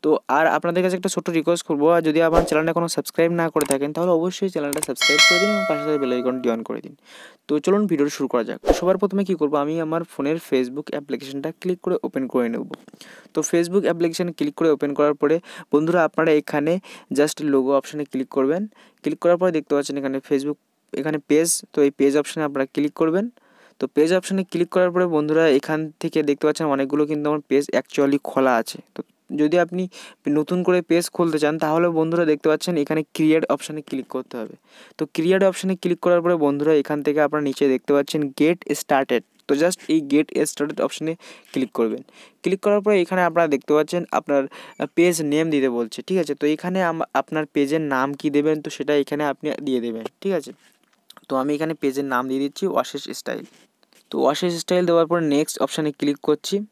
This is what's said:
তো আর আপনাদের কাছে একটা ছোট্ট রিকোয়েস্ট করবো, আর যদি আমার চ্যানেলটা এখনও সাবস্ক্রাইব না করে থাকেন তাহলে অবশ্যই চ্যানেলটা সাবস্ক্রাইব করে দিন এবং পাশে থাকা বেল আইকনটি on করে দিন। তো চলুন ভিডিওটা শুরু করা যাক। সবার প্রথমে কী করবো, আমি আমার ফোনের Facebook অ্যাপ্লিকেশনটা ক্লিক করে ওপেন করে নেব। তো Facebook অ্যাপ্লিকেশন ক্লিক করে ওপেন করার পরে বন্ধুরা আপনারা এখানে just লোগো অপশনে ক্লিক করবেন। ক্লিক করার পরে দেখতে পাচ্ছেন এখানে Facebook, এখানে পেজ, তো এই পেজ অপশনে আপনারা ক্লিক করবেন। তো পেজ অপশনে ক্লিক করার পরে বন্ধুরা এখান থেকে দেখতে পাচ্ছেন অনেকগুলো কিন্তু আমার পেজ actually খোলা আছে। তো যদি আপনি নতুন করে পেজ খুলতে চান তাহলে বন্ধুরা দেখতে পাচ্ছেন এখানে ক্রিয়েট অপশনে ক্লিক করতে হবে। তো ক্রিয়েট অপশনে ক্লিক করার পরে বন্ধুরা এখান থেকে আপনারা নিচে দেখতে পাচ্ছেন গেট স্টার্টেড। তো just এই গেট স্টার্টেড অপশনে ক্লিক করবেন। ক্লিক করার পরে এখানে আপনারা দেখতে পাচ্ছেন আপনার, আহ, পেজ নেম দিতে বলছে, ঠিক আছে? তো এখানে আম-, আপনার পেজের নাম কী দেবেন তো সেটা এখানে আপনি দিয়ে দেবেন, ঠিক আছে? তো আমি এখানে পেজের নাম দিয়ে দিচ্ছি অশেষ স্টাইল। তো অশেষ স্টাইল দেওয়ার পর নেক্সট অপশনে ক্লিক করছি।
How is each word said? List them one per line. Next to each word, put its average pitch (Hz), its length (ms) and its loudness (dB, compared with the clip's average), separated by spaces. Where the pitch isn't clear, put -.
তো 151 160 4
আর 151 180 2
আপনাদের 175 360 0
কাছে 185 140 0
একটা 180 120 -4
ছোট্ট 185 220 -4
রিকোয়েস্ট 165 360 0
করবো, 151 240 2
আর 170 120 4
যদি 156 200 2
আমার 165 200 4
চ্যানেলটা 160 280 0
এখনও 170 180 -2
সাবস্ক্রাইব 170 440 -2
না 170 160 0
করে 151 160 0
থাকেন 139 280 -2
তাহলে 170 180 -2
অবশ্যই 180 380 0
চ্যানেলটা 147 320 -4
সাবস্ক্রাইব 143 400 0
করে 175 100 2
দিন 202 80 2
এবং 202 200 0
পাশে 147 160 -2
থাকা 151 140 0
বেল 131 140 -2
আইকনটি 123 360 -2
on 113 140 -2
করে 117 180 -8
দিন। 123 140 -18
তো 151 100 0
চলুন 202 280 2
ভিডিওটা 147 240 0
শুরু 135 180 -4
করা 117 160 0
যাক। - 280 -4
সবার 185 260 2
প্রথমে 196 260 0
কী 185 100 -2
করবো, 151 220 -2
আমি 151 240 -2
আমার 165 240 -4
ফোনের 151 340 -4
Facebook 131 400 -2
অ্যাপ্লিকেশনটা 139 720 -8
ক্লিক 180 200 -4
করে 180 220 -2
ওপেন - 240 -4
করে 120 220 0
নেব। - 240 -6
তো 160 60 0
Facebook 175 420 0
অ্যাপ্লিকেশন 170 500 -2
ক্লিক 147 220 -4
করে 165 160 2
ওপেন 143 240 0
করার 147 200 2
পরে 151 260 2
বন্ধুরা 160 320 4
আপনারা 160 260 2
এখানে 151 500 0
just 147 320 0
লোগো 139 320 2
অপশনে 147 280 -4
ক্লিক 131 240 -6
করবেন। 151 380 0
ক্লিক 151 160 -4
করার 175 200 2
পরে 180 140 2
দেখতে 147 220 -2
পাচ্ছেন 143 220 -2
এখানে 135 220 -4
Facebook, 143 400 -2
এখানে 151 260 -4
পেজ, 156 440 2
তো 147 100 2
এই 143 80 6
পেজ 139 260 2
অপশনে 151 280 -2
আপনারা 139 220 -2
ক্লিক 143 260 -4
করবেন। 180 380 0
তো 135 80 -4
পেজ 156 260 2
অপশনে 190 320 0
ক্লিক 175 240 -2
করার 180 220 2
পরে 180 160 2
বন্ধুরা 156 420 2
এখান 151 520 0
থেকে 160 220 0
দেখতে 147 240 0
পাচ্ছেন 151 200 0
অনেকগুলো 139 400 0
কিন্তু 147 220 -2
আমার 151 200 0
পেজ 139 160 2
actually 139 440 0
খোলা 131 300 2
আছে। - 240 -2
তো - 80 -10
যদি 151 220 2
আপনি 180 300 -2
নতুন 151 340 0
করে 180 200 2
পেজ 170 280 0
খুলতে 165 280 0
চান 151 200 0
তাহলে 160 300 2
বন্ধুরা 165 360 0
দেখতে 151 240 2
পাচ্ছেন 156 280 0
এখানে 156 260 -2
ক্রিয়েট 156 360 4
অপশনে 151 320 -4
ক্লিক 131 240 -8
করতে 127 300 -8
হবে। - 180 -10
তো 156 80 -4
ক্রিয়েট 185 360 2
অপশনে 190 340 0
ক্লিক 180 240 -2
করার 175 220 4
পরে 175 120 4
বন্ধুরা 147 400 2
এখান 147 280 0
থেকে 147 180 0
আপনারা 147 220 2
নিচে 139 260 0
দেখতে 131 240 0
পাচ্ছেন 143 360 0
গেট 165 180 2
স্টার্টেড। 135 480 0
তো 143 60 2
just 165 340 0
এই 160 120 2
গেট 143 280 2
স্টার্টেড 151 340 -6
অপশনে 156 340 -4
ক্লিক 131 200 -2
করবেন। 113 300 -2
ক্লিক 190 180 -2
করার 208 200 2
পরে 202 200 2
এখানে 185 220 0
আপনারা 170 240 2
দেখতে 147 280 0
পাচ্ছেন 156 360 0
আপনার, 139 340 0
আহ, - 500 -10
পেজ 170 280 4
নেম 151 280 0
দিতে 135 180 2
বলছে, 117 340 -4
ঠিক 185 160 -2
আছে? 147 160 -2
তো 147 120 -2
এখানে 180 360 0
আম-, 165 220 -2
আপনার 151 380 -2
পেজের 147 280 2
নাম 139 340 0
কী 147 160 -2
দেবেন 147 320 0
তো 156 80 -8
সেটা 147 240 -2
এখানে 147 300 0
আপনি 143 260 -4
দিয়ে 131 180 0
দেবেন, 113 240 -8
ঠিক 196 120 -4
আছে? 143 200 -6
তো 135 80 -2
আমি 139 180 0
এখানে 160 200 -2
পেজের 139 300 -2
নাম 131 240 -2
দিয়ে 135 120 -2
দিচ্ছি 143 260 -4
অশেষ 143 440 -2
স্টাইল। - 340 -8
তো 151 120 -4
অশেষ 151 360 2
স্টাইল 180 280 0
দেওয়ার 170 200 4
পর 170 140 0
নেক্সট 151 420 0
অপশনে 151 300 -4
ক্লিক 147 240 -2
করছি। 156 440 -2